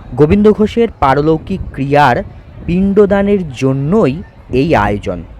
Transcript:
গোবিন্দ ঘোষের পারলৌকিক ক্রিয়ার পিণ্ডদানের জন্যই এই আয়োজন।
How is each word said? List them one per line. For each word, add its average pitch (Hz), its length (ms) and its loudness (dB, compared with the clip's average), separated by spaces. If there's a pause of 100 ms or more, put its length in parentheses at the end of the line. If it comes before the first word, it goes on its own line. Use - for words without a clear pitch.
(160)
গোবিন্দ 190 360 4
ঘোষের 214 360 0 (120)
পারলৌকিক 151 640 0 (120)
ক্রিয়ার 143 500 2 (420)
পিণ্ডদানের 196 760 2 (120)
জন্যই 139 600 0 (360)
এই 139 260 0
আয়োজন। 101 480 -2 (160)